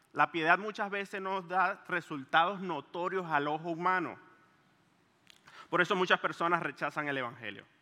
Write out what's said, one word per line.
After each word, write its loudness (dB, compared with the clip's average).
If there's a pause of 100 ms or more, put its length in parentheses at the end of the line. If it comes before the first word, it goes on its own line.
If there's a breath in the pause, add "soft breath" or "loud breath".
(120)
La 2
piedad 4
muchas -6
veces -6
no -4
da 0
resultados 2
notorios -4
al 2
ojo -2
humano. 0 (1500 loud breath)
Por 4
eso 2
muchas 4
personas 0
rechazan -6
el -2
evangelio. -10 (160)